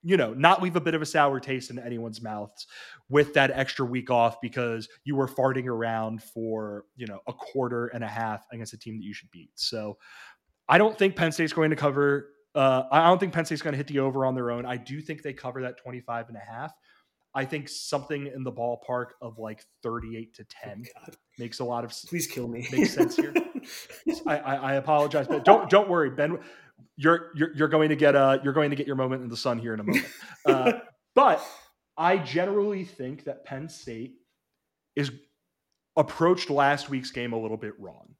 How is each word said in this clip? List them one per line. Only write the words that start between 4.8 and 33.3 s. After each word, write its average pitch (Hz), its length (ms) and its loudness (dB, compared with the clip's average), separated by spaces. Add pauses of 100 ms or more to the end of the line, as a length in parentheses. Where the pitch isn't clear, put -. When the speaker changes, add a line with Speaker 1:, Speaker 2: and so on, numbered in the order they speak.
Speaker 1:
you 139 120 -4
were 135 120 2
farting 131 400 0
around 113 560 -4
for, 110 640 -8 (100)
you 123 100 -12
know, 101 220 -14
a 123 60 -10
quarter 120 540 -4
and 120 160 -8
a 110 40 -6
half 107 440 -6
against 113 220 -14
a 110 40 -20
team 110 200 -12
that 98 80 -12
you 101 80 -12
should - 180 -18
beat. 165 240 -20
So 107 420 -8 (720)
I 165 120 8
don't 214 180 4
think 196 180 2
Penn 165 160 2
State's 156 220 -2
going 156 160 4
to 151 60 2
cover, 143 540 2 (260)
uh, 135 360 4
I 160 160 8
don't 180 120 8
think 180 140 -2
Penn 160 120 0
State's 156 160 -6
gonna 143 160 -4
hit 143 100 -6
the 143 120 -2
over 135 260 0
on 127 100 2
their 120 160 -2
own. 120 140 -4
I 123 120 -6
do 135 240 -10
think 156 220 -12
they 139 100 -8
cover 131 300 -10
that 123 140 -10
twenty-five 120 520 -10
and 113 80 -16
a - 20 -14
half. 117 340 -14 (600)
I 135 100 -4
think 135 240 -8
something 143 600 -8
in 131 160 -10
the 127 80 -6
ballpark 120 560 -6 (140)
of, 113 160 -14
like, 110 280 -12 (180)
thirty-eight 113 520 -8
to 107 100 -20
ten 107 420 -16
Speaker 2:
Oh, - 180 -20
God. - 100 -20 (220)
Speaker 1:
makes 120 220 -12
a 131 60 -4
lot 120 180 -4
of 117 80 -10
s-, - 140 -14
Speaker 2:
Please 175 220 -6
kill 123 200 -6
me. 120 240 -8
Speaker 1:
makes - 220 4
sense - 240 2
here. - 160 -2 (460)
Speaker 2:
<laughs> - 460 -6
Speaker 1:
I, 151 120 0
I, 143 180 -2
I 135 200 -2
apologize, 147 520 2
but - 160 -2
don't, 202 260 8
don't 196 200 6
worry, 160 220 2
Ben. 147 280 -2 (560)
You're, 165 400 4
you're, 156 200 -2
you're 151 120 2
going 156 220 4
to 156 80 4
get, 143 180 6
uh, 135 260 6
you're 139 120 0
going 147 160 4
to 143 80 -2
get 143 100 -4
your 143 80 -4
moment 131 260 -2
in 123 80 -10
the 117 80 -8
sun 120 220 -2
here 117 140 -6
in 107 80 -6
a - 20 -8
moment. 208 220 0 (400)
Uh, 262 260 4 (220)
Speaker 2:
<laughs> - 220 -8
Speaker 1:
but 247 300 6 (520)
I 175 200 2
generally 190 680 -2
think 135 400 -12
that - 180 -12